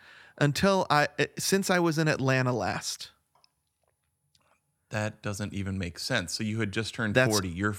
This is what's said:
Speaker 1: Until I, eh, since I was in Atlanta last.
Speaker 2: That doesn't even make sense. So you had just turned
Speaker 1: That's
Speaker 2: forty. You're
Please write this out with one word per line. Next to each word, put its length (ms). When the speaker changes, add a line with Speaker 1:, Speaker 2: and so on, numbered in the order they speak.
Speaker 1:
Until 460
I, 200
eh, 80
since 300
I 120
was 180
in 100
Atlanta 460
last. 560
Speaker 2:
That 340
doesn't 300
even 240
make 220
sense. 340
So 100
you 180
had 120
just 220
turned 200
Speaker 1:
That's 160
Speaker 2:
forty. 200
You're 280